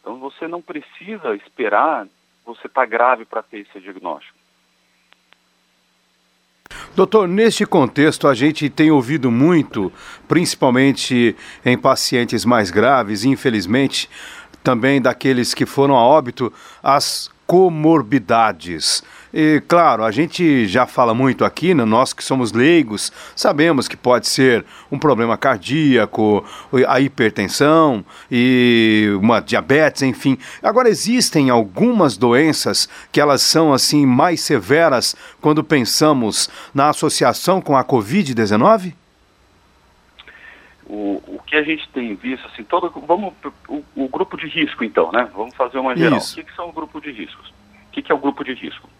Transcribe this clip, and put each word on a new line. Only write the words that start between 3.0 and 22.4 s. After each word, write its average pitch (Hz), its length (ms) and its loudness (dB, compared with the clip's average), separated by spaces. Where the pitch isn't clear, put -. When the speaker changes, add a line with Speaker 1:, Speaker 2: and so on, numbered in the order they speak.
Speaker 1:
pra 110 180 -10
ter - 180 -18
esse 101 200 -20
diagnóstico. 92 580 -16
Speaker 2:
Doutor, 202 320 2
neste 208 400 0
contexto, 147 640 2
a 135 60 4
gente 143 340 -2
tem 156 220 2
ouvido 135 400 0
muito, 127 640 0
principalmente 131 1080 0
em 131 140 2
pacientes 120 680 -2
mais 110 260 2
graves, 107 540 0
infelizmente, 127 840 -2
também 131 380 0
daqueles 123 540 -2
que 123 120 -2
foram 139 300 0
a 120 60 4
óbito, 123 500 2
as - 480 -2
comorbidades. 120 1600 0
E, 156 320 2
claro, 151 380 2
a 113 60 0
gente 143 560 0
já 120 200 2
fala 120 260 0
muito 127 320 0
aqui, 156 300 0
né, 127 100 2
nós 113 280 2
que - 100 -14
somos 123 300 -4